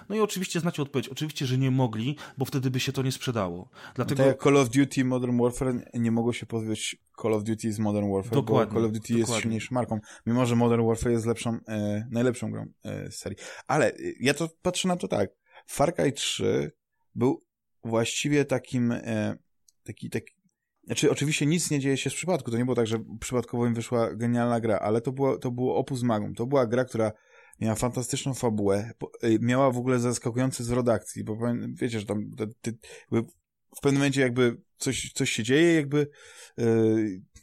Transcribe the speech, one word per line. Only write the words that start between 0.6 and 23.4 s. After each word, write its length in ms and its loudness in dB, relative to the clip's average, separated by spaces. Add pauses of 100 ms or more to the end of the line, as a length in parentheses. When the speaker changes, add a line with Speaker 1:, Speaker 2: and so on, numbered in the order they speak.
Speaker 1:
znacie 220 -2
odpowiedź. 260 -4
Oczywiście, 380 -6
że 120 0
nie 120 2
mogli, 460 0 (220)
bo 60 0
wtedy 260 -2
by 100 -2
się 120 -4
to 100 -2
nie 100 0
sprzedało. 560 -4 (260)
Dlatego 240 -2
Speaker 2:
No 60 6
to 40 8
jak 140 2
Call 140 6
of 140 6
Duty 340 2
Modern 380 0
Warfare 320 0 (200)
nie 180 2
mogło 200 2
się 140 -6
pozbyć 500 -4 (260)
Call 120 2
of 100 0
Duty 280 -2
z 60 -6
Modern 340 2
Warfare, 220 -2
Speaker 1:
Dokładnie, 400 2
Speaker 2:
bo 60 2
Call 60 2
of 60 0
Duty 200 -4
jest 100 4
Speaker 1:
dokładnie. 200 0
Speaker 2:
silniejszą 320 -2
marką, 240 0 (280)
mimo 200 4
że 100 2
Modern 300 4
Warfare 260 2
jest 140 2
lepszą, 320 -2 (100)
e, 420 -2
najlepszą 400 0
grą, 160 -8 (180)
e, 260 -10
z 80 -14
serii. 200 -10 (280)
Ale, 260 2
e, 40 -10 (240)
ja 140 2
to 140 -4 (140)
patrzę 260 -2
na 80 0
to 120 -6
tak. 220 0 (360)
Far 280 0
Cry 180 2
trzy 600 -2 (420)
był 300 0 (400)
właściwie 600 0
takim, 480 -2
e, 440 -4 (480)
taki, 260 -12
taki, 240 -8 (520)
znaczy 240 2
oczywiście 360 0
nic 240 0
nie 100 0
dzieje 160 0
się 140 -4
z 40 -8
przypadku. 360 -4
To 60 -2
nie 80 0
było 100 0
tak, 120 2
że 120 -2 (220)
przypadkowo 460 -2